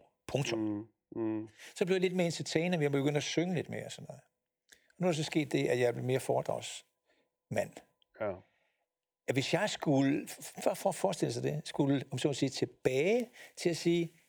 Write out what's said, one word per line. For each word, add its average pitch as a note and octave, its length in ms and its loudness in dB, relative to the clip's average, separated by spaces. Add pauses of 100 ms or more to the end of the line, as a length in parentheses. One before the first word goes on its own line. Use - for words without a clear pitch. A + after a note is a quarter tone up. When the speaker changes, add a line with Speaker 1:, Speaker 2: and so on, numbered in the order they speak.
(280)
Speaker 1:
Punktum. B2 320 0
Speaker 2:
Mm, G#2+ 280 -2 (340)
mm. G#2+ 280 -4 (260)
Speaker 1:
Så G3+ 100 0
blev F#3 100 2
jeg F#3 60 2
lidt F3+ 140 2
mere F3+ 100 4
entertainer, E3+ 520 0
vi D3 120 4
begyndte C#3+ 280 2
at C3+ 60 0
synge F3 320 0
lidt - 140 -2
mere A2 160 -8
og - 60 -12
sådan - 180 -14
noget. B2+ 120 -16 (500)
Og - 260 -20
nu F3 100 0
er F3+ 40 4
der D3+ 40 2
så D3+ 80 0
sket D3 280 0
det, C#3 160 2
at B2 120 2
jeg A#2+ 80 6
er A#2+ 40 4
blevet B2 160 -2
mere B2+ 120 2
foredragsmand. - 1500 -6 (500)
Speaker 2:
Ja. G2+ 120 -4 (920)
Speaker 1:
At B2 80 0
hvis C3 180 0
jeg F#3+ 160 2
skulle, C#3 580 2 (360)
for, G3+ 100 2
for - 160 -2
at F3+ 60 0
forestille F3 380 0
sig B2 100 -4
det, D3 220 -2
skulle, C#3 460 0
om C3+ 60 -4
så D3+ 120 0
at C#3 60 -2
sige, C3+ 140 0
tilbage D#3 800 0 (280)
til - 120 0
at E3 80 -2
sige E3+ 340 0 (180)